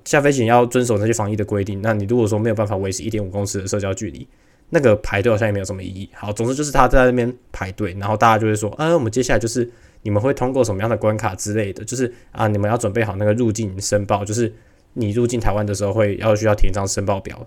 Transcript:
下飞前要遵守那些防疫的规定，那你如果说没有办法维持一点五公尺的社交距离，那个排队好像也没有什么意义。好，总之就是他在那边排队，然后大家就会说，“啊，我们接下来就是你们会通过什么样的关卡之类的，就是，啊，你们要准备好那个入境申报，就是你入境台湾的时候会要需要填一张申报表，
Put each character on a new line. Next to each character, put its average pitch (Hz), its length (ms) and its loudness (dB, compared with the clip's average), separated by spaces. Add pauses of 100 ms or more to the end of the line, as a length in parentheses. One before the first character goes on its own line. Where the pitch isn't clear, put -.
下 151 160 2
飞 143 120 4
前 123 140 2
要 120 200 6
遵 123 180 0
守 117 140 2
那 104 80 0
些 117 60 2
防 107 180 -2
疫 107 60 -2
的 104 80 -2
规 101 180 -2
定， 98 180 -6
那 110 120 0
你 104 140 -2
如 120 100 0
果 113 100 4
说 104 140 0
没 117 80 0
有 110 80 0
办 107 100 0
法 104 100 -4
维 98 140 -4
持 - 140 -8
一 113 60 -6
点 107 140 -2
五 92 60 -8
公 101 160 -4
尺 98 140 -6
的 95 80 -6
社 104 100 -2
交 98 160 -4
距 101 160 -8
离， - 160 -14 (440)
那 170 100 2
个 113 160 6
排 - 260 -2
队 117 80 2
好 107 80 2
像 113 80 0
也 104 60 0
没 101 80 -2
有 95 40 -6
什 90 80 -6
么 92 80 -10
意 92 60 -12
义。 92 260 -12
好， 104 200 -8
总 113 160 -4
之 135 80 -2
就 147 80 -2
是 139 80 -6
他 131 160 6
在 131 160 6
那 123 80 6
边 123 200 0 (200)
排 - 180 -8
队， 98 300 -6
然 101 80 -4
后 107 80 0
大 117 120 6
家 110 80 6
就 110 120 2
会 107 80 2
说 104 180 -2
，“啊， 160 180 0
我 170 60 6
们 110 140 -2
接 131 100 0
下 123 120 0
来 110 40 4
就 117 80 -2
是 120 240 -2 (320)
你 107 80 -4
们 104 100 2
会 135 140 2
通 135 180 -2
过 131 120 2
什 107 100 -2
么 95 60 -6
样 113 100 -2
的 113 60 0
关 107 200 0
卡 98 200 -4
之 104 180 -6
类 104 180 -2
的， - 120 -14
就 120 120 -8
是， 127 160 -2 (200)
啊， 110 160 0
你 104 100 0
们 104 100 0
要 113 80 0
准 107 160 -2
备 110 120 0
好 95 100 -4
那 101 100 -4
个 107 100 4
入 113 180 0
境 98 280 -6
申 101 260 0
报， 101 180 0
就 107 100 -4
是 113 180 0 (420)
你 107 180 -2
入 120 120 2
境 120 140 -2
台 101 140 0
湾 104 120 0
的 101 80 -2
时 98 120 -4
候 101 80 0
会 104 240 0
要 110 180 2
需 107 120 0
要 107 60 4
填 98 200 6
一 - 20 -2
张 98 140 -2
申 98 180 -4
报 98 140 0
表， - 260 -14